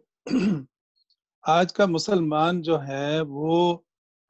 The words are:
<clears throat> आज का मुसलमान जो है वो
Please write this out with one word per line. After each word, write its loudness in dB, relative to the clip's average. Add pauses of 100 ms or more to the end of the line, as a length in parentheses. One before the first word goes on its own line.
(280)
<clears throat> -2 (800)
आज 2
का 2
मुसलमान 0
जो 0
है -4
वो 0 (440)